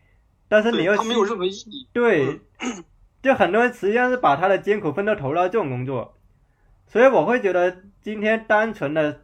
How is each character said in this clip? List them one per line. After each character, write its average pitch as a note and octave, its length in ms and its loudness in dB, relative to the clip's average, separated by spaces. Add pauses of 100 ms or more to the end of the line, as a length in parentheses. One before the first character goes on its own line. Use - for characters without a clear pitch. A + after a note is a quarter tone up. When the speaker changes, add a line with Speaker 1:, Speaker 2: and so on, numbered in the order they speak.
(480)
Speaker 1:
但 G#3+ 140 4
是 A#3 100 0
你 D#3+ 100 0
又 F#3 100 2
Speaker 2:
对， G#3 40 0
它 G#3 80 0
没 A3+ 100 -4
有 A3+ 100 2
任 G#3+ 140 -4
何 F3+ 80 -6
意 F#3+ 40 -4
义。 G3+ 420 -16
Speaker 1:
对， E3+ 480 0 (180)
Speaker 2:
嗯。 G#3 260 -10 (380)
Speaker 1:
就 C4 120 2
很 F#3 180 0
多 A3 100 2
人 B3 80 2
实 G3 180 -6
际 G#3 40 0
上 B3 160 2
是 B3+ 80 -2
把 G#3+ 180 2
他 E3+ 140 0
的 G3 80 4
艰 G3 240 -2
苦 E3 100 -4
奋 G3+ 140 -4
斗 G#3+ 100 0
投 C#3 200 -6
到 F3+ 120 0
这 F#3 120 -2
种 F3 100 -2
工 B2 160 -6
作， B2+ 340 -8 (680)
所 A3+ 180 4
以 - 20 10
我 F#3+ 200 4
会 A#3+ 120 0
觉 G3 140 -2
得 F3+ 300 0 (180)
今 G#3+ 180 -10
天 A3 300 -2
单 G#3+ 240 2
纯 D3 220 -6
的 D3+ 180 0 (120)